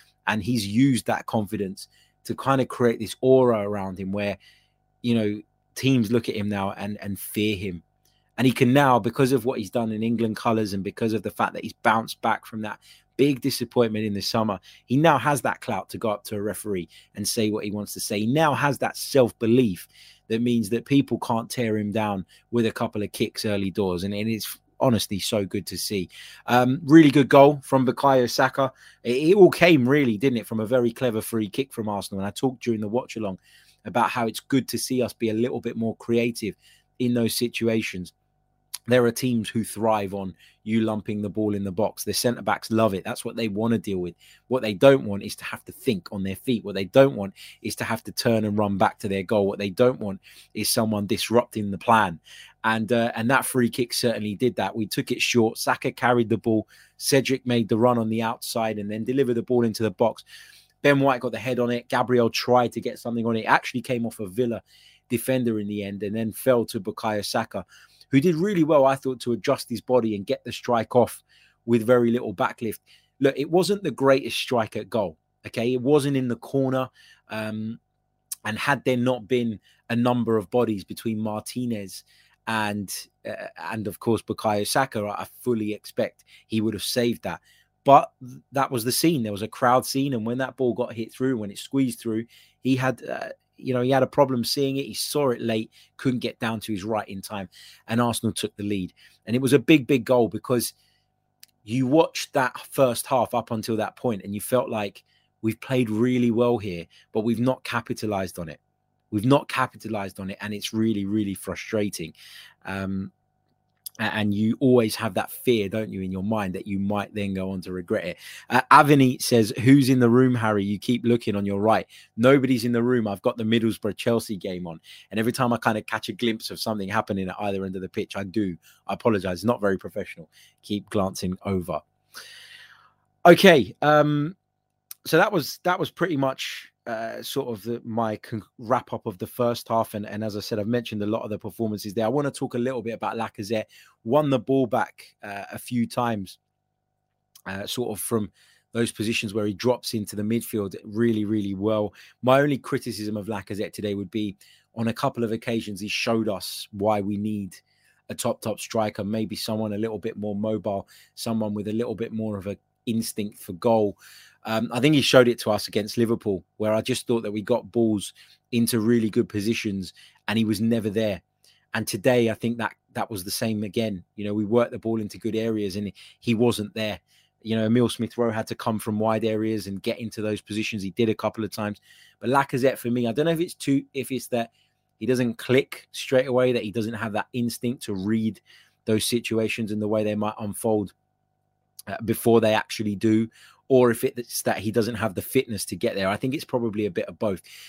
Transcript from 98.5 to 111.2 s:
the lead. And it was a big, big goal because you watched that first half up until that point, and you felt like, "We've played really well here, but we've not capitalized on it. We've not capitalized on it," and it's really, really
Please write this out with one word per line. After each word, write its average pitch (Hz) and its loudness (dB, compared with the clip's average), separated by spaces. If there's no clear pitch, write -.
the 101 -8
lead. 101 -4
And 113 -2
it 127 2
was 131 2
a 139 6
big, 143 4
big 131 2
goal 123 4
because 110 -2
you 127 -2
watched - 2
that 131 0
first 127 2
half 123 0
up 117 -4
until 110 -4
that 104 -6
point, 107 -4
and 101 -8
you 101 -6
felt - 0
like, 104 -6
"We've 110 -2
played 127 0
really 120 2
well 120 2
here, 90 -8
but 110 -2
we've 113 0
not 127 0
capitalized 104 -6
on 82 -10
it. 71 -16
We've 107 -2
not 139 6
capitalized 110 -6
on 95 -8
it," 101 -12
and 107 -8
it's 104 -8
really, 110 0
really 101 -2